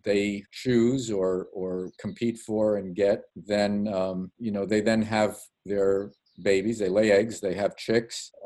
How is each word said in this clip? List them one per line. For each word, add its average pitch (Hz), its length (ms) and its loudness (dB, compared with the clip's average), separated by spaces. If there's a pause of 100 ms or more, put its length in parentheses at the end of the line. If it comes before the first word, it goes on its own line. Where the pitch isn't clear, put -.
they 101 480 0
choose 120 600 2
or, 92 420 0
or 92 460 -6
compete 113 400 -4
for 107 380 0
and 95 180 -8
get. 101 260 2 (140)
Then, 104 580 0
um, 92 460 -4
you 117 100 -6
know, 101 160 -2
they 107 160 2
then 110 220 2
have 107 340 0 (260)
their 98 460 2 (320)
babies, 101 380 2
they 98 100 0
lay 104 220 4
eggs, 104 280 4
they 95 140 -4
have 95 240 -2
chicks. - 540 -4 (140)